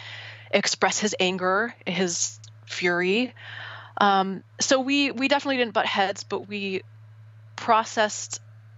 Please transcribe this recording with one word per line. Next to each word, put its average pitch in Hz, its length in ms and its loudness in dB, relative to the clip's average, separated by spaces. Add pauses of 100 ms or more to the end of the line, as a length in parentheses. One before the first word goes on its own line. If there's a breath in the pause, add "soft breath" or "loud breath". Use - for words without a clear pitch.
(520 loud breath)
express - 480 2
his 208 200 0
anger, 185 540 0 (140)
his 175 520 -2 (280)
fury. 180 640 0 (680 loud breath)
Um, 190 440 4 (180)
so 269 200 4
we, 277 300 2
we 262 160 -2
definitely 277 300 2
didn't 233 160 0
butt 226 140 2
heads, 196 360 0
but - 240 -6
we 196 340 -6 (760)
processed - 840 0 (360)